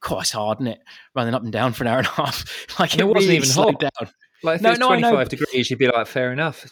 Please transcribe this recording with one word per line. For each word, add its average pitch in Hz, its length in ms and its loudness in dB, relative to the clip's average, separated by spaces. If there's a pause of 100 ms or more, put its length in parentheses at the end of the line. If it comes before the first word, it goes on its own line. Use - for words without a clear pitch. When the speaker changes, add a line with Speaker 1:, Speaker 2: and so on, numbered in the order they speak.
Speaker 1:
"God, 95 200 -6
it's - 100 -4
hard, 107 280 -2
isn't 117 140 -4
it? - 60 -16 (340)
Running 117 220 -2
up 107 80 -2
and 113 80 -8
down 113 220 0
for 131 100 -6
an 117 60 0
hour 127 100 2
and - 80 0
a - 40 -6
half." - 600 -6
<laughs> - 60 -10
Like, 170 140 2
Speaker 2:
And - 80 2
Speaker 1:
it - 20 6
Speaker 2:
it 196 40 4
wasn't 208 180 4
Speaker 1:
really 170 120 4
Speaker 2:
even 135 120 2
Speaker 1:
slowed 151 340 2
Speaker 2:
hot. 139 160 -2
Speaker 1:
down. 113 100 -10 (340)
Speaker 2:
Like, 160 140 0
if 185 60 -4
Speaker 1:
No, 226 60 6
Speaker 2:
it - 20 4
was 233 80 2
Speaker 1:
no, 254 100 2
I 254 100 4
know. 233 120 2
Speaker 2:
twenty-five 131 180 2
degrees, 127 400 -2
you'd 123 100 -2
be 131 80 4
like, 117 200 0
"Fair 127 260 -2
enough." 151 240 -4 (140)